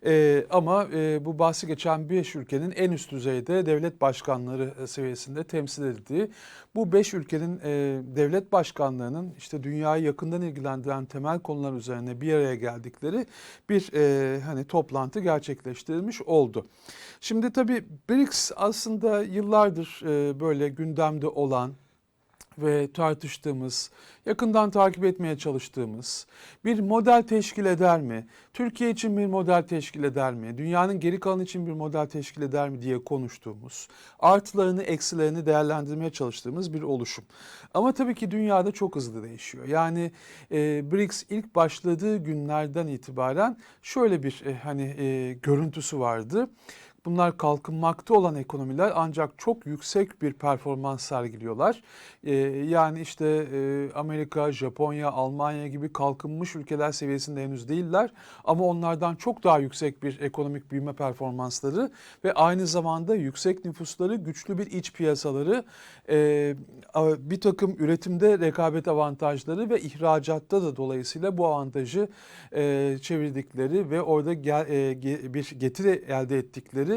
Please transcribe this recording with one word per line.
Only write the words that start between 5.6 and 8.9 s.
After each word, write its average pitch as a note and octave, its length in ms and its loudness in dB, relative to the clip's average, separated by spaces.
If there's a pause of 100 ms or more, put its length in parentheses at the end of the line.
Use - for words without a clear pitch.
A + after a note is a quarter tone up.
edildiği, C#3 460 -2 (460)
bu G#3 160 0
beş G3 220 4
ülkenin, E3 500 -4
e, C#3+ 380 -2 (140)
devlet D3+ 360 2
başkanlarının D3+ 840 0